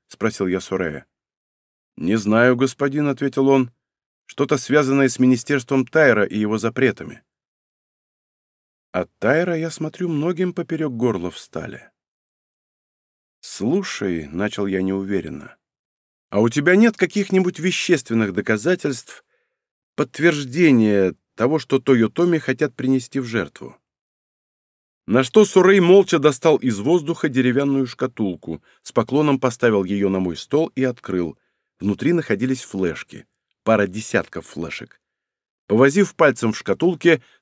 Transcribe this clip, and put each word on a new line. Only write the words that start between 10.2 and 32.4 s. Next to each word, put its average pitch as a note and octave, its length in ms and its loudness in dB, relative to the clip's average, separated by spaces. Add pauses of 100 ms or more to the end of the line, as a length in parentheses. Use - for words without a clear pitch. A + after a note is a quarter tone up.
поперёк D#3 420 -6
горла G2+ 360 -2
встали. - 580 -14 (1500)
"Слушай", G2+ 880 -6
начал G2 400 -4
я F#2+ 160 -2
неуверенно, F#2+ 760 -6 (720)
а G2+ 100 0
у A#2 100 4
тебя D3 260 2
нет A3 220 4
каких-нибудь F#3 600 0
вещественных B2+ 760 -2
доказательств, B2 880 -4 (720)
подтверждения C3+ 1200 2 (220)
того, C#3+ 220 0
что C3+ 200 -2
Тойотоми C#3+ 600 2
хотят D3 360 -4
принести C3 460 -2
в B2 40 -10
жертву. A2+ 520 -8 (1300)
На B2 180 2
что G#3 220 4
Сурей F#3+ 340 4
молча F3+ 400 6
достал D3 380 4
из A2 220 -2
воздуха D#3 500 -2
деревянную C3+ 580 0
шкатулку, F#2+ 720 -6 (200)
с - 100 -18
поклоном C#3 480 2
поставил A#2 460 2
её G2 240 0
на F#2+ 100 0
мой F2+ 160 -4
стол D#3+ 400 -2
и C3 80 -2
открыл. F#2 540 -4 (420)
Внутри G2+ 320 -2
находились C3 520 -2